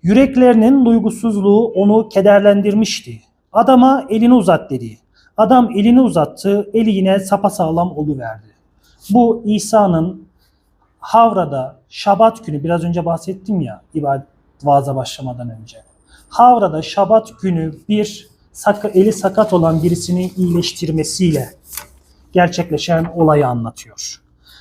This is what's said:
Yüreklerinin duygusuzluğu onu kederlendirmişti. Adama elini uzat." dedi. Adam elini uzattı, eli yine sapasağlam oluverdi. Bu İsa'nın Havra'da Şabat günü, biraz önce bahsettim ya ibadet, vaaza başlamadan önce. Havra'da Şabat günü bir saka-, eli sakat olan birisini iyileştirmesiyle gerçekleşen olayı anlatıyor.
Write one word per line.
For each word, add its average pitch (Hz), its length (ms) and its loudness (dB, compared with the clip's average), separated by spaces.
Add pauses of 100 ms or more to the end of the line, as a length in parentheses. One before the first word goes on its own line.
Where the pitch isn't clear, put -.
Yüreklerinin 247 800 4
duygusuzluğu 220 840 0
onu 208 400 2
kederlendirmişti. 202 1120 2 (320)
Adama 262 580 4
elini 233 240 2
uzat." 180 360 0
dedi. 113 280 -10 (380)
Adam 220 420 2
elini 240 220 4
uzattı, 202 720 -2
eli 220 160 0
yine 190 300 0
sapasağlam 180 800 -4
oluverdi. 123 480 -8 (640)
Bu 233 340 2
İsa'nın 196 840 0 (720)
Havra'da 185 880 -2
Şabat 220 580 0
günü, 147 180 -8
biraz 170 200 -2
önce 170 200 -4
bahsettim 185 560 -6
ya - 220 -10 (120)
ibadet, 139 320 -4 (360)
vaaza 139 340 0
başlamadan 123 540 -12
önce. 110 280 -20 (500)
Havra'da 208 540 2
Şabat 214 600 -2
günü 160 320 -4 (140)
bir 208 400 -6 (240)
saka-, 208 360 -2
eli 196 240 2
sakat 196 400 -2
olan 165 300 0
birisini 175 540 -2
iyileştirmesiyle 165 1120 -2 (840)
gerçekleşen 175 720 -2
olayı 156 420 0
anlatıyor. - 760 -10 (380)